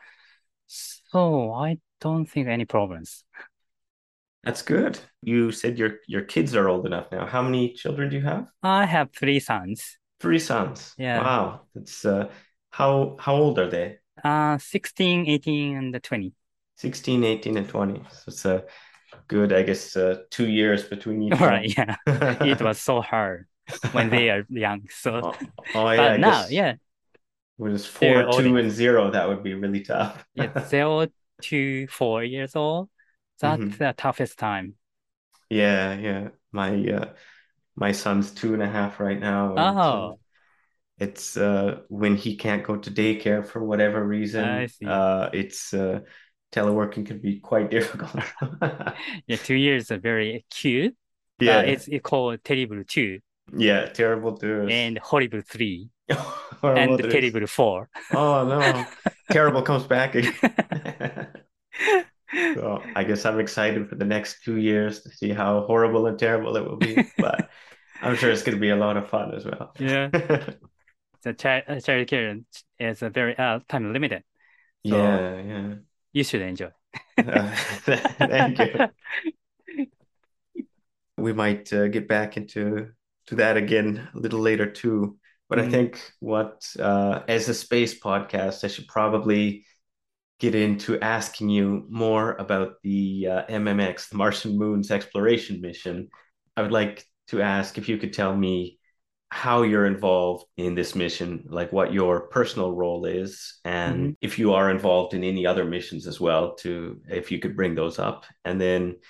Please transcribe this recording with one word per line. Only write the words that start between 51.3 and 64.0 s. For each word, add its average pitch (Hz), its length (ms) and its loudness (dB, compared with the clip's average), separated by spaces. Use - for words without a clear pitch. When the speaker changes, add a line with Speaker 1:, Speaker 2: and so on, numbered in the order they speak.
Speaker 2:
Yeah. 113 180 8
Speaker 1:
Uh, - 40 6
it's, 135 260 0
it's 143 140 -4
called 123 420 -2
Terrible 110 440 -2
Two. 98 320 -2
Speaker 2:
Yeah, 104 340 4
Terrible 113 460 0
Two 107 280 -4
is 107 100 0
Speaker 1:
And 117 240 -2
Horrible 120 440 0
Three. 104 480 -6
Speaker 2:
<laughs> - 120 -4
Horrible - 680 0
Speaker 1:
And 131 180 4
Speaker 2:
Three. 113 120 0
Speaker 1:
Terrible 117 340 2
Four. 101 440 0
Speaker 2:
Oh, 139 320 4
no. 135 380 2
Speaker 1:
<laughs> - 220 -10
Speaker 2:
Terrible 151 300 6
comes 135 220 2
back 131 320 2
again. 120 180 2
<laughs> - 100 -20
So 101 280 -4
I 101 120 0
guess 104 200 0
I'm 110 140 0
excited 107 480 0
for - 80 -12
the 101 100 -2